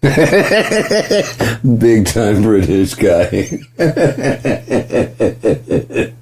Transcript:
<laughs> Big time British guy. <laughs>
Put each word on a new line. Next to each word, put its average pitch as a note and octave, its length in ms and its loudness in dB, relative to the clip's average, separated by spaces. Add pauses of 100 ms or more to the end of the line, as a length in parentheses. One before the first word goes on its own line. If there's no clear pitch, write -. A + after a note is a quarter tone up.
<laughs> F#3 1800 0
Big A2+ 280 4
time G#2 360 0
British F#2+ 520 2
guy. F#2+ 680 0
<laughs> - 2500 -2